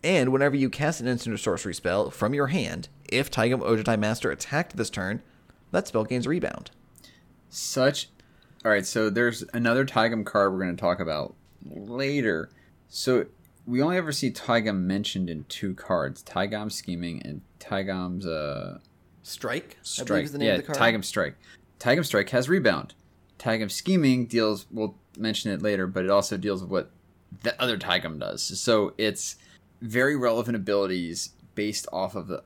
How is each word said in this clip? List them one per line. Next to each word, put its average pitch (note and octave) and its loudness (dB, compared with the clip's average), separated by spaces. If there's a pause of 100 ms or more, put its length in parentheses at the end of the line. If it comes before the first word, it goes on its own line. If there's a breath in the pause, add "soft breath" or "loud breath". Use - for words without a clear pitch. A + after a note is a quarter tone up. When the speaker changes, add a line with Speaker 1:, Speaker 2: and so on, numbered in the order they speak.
Speaker 1:
And D3 4
whenever C#3 4
you C3+ 2
cast D3 0
an A#2 -2
instant A#2+ -2
or - -6
sorcery F#2+ -2
spell F2+ 0
from A2+ -2
your C#3+ 2
hand, C#3+ -2 (220)
if C3+ 0
Taigam A#2+ 2
Ojutai A2 2
Master G#2+ 0
attacked - -4
this G#2+ -2
turn, G2+ -4 (500 soft breath)
that F2 0
spell A2 0
gains B2 -2
rebound. - -4 (800 soft breath)
Speaker 2:
Such, - 0 (560 soft breath)
all A2 4
right, G2 4
so A2 2
there's A#2 2 (100)
another A#2 2
Taigam A2+ 2
card G2 4
we're F#2+ -2
gonna F2+ -2
talk F2 0
about D#2+ -4 (300)
later. A2 -2 (400 soft breath)
So B2+ 2 (400)
we B2 0
only F3 2
ever D#3+ -2
see C3+ -2
Taigam G#2+ 0
mentioned F#2+ -2
in D2+ -8
two F#2+ -6
cards, D#2 -2
Taigam G#2 -4
Scheming E2+ -6
and - -10 (180)
Taigam's, F#2 -4
uh, C#2+ -6 (440)
Speaker 1:
Strike, - -6
I - -20
believe - -20
Speaker 2:
Strike. - -2
Speaker 1:
is - -8
the C#3+ -8
name A2+ 0
Speaker 2:
Yeah, G#2 4
Speaker 1:
of - -2
the D#3 -4
card. C#3 -2 (180)
Speaker 2:
Taigam G2+ -4
Strike. D#2+ -2 (440 loud breath)
Taigam C#3+ 4
Strike G2+ 2
has B2+ 2
rebound. A#2+ 2 (460)
Taigam A2 0
Scheming C3+ 4
deals, A2 2
we'll G#2+ -2 (220)
mention G#2+ -2
it G2 -2
later, G2 2
but F#2 -2
it F#2+ 2
also G2+ 4
deals F#2+ -2
with F#2 -8
what F2+ 0 (520)
the - -2
other A#2+ 0
Taigam F2 -2
does. G1+ -6 (180)
So G#2+ 4
it's - -2 (460 soft breath)
very B2 0
relevant A#2+ 0
abilities F#2 -2 (240)
based G#2 -4
off F#2+ -4
of F2 -8
the F2 -8